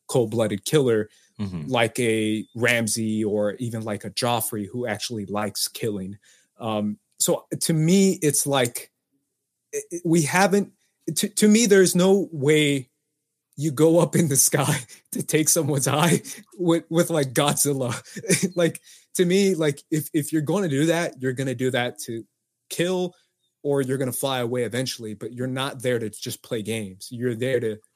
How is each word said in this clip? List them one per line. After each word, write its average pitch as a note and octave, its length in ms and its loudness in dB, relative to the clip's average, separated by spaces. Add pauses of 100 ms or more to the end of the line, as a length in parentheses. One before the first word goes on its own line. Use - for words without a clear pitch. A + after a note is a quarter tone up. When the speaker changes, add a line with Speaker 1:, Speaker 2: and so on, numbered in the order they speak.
Speaker 1:
cold-blooded A2 560 0
killer A#2 440 2 (320)
Speaker 2:
Mm-hmm. F2+ 280 -6
Speaker 1:
like A#2+ 300 0
a A2 460 0 (100)
Ramsay A2+ 720 0
or G#2 300 -2
even A#2 300 -8
like G#2 200 -6
a G2+ 60 -10
Joffrey A2 600 -4
who A#2+ 160 -6
actually G#2+ 380 -6
likes G2+ 420 -4
killing. G#2 520 -6 (420)
Um, G#2+ 380 -4 (200)
so - 280 -2 (160)
to E3 100 -2
me, F3+ 480 4
it's D3 260 0
like, C3 440 -2 (800)
it, C#3+ 180 -6
it, F3 140 -10
we E3+ 180 4
haven't, F#3+ 500 2 (440)
to, G#3 140 -2
to - 180 4
me, A3 160 6
there's F#3+ 320 6
no F#3+ 360 4
way C#3+ 580 2 (680)
you D3 160 -2
go D#3+ 260 6
up D#3 160 2
in E3+ 140 4
the C3+ 80 2
sky D3 400 2 (180)
<laughs> - 180 -18
to C#3 100 -6
take D#3 260 0
someone's D3 400 0
eye D#3 320 2 (380)
with, E3+ 320 2
with, E3+ 180 2
like, C#3+ 240 0
Godzilla. C#3+ 640 0 (560)
<laughs> - 20 -20
Like, E3+ 280 0 (320)
to F#3 100 0
me, F#3+ 300 2
like, D3+ 360 -2
if, D#3 220 -2
if D3+ 220 -2
you're D#3 80 0
gonna F3 260 -2
do C#3 180 0
that, E3 340 0
you're C3 120 -2
gonna C3 220 -4
do B2+ 160 -2
that B2 300 -2
to A2+ 240 -10 (440)
kill, F3+ 460 -2 (480)
or C#3+ 180 0
you're C3 180 -2
gonna B2 140 -2
fly C3 280 -2
away A#2+ 240 -2
eventually, A#2 500 -6
but A2+ 180 -12
you're B2 140 -6
not C3 360 -6
there B2 160 0
to G#2+ 120 -6
just - 320 -12
play A#2 180 -8
games. G#2 500 -8
You're A#2+ 240 -4
there B2 240 -2
to A2 200 -4 (180)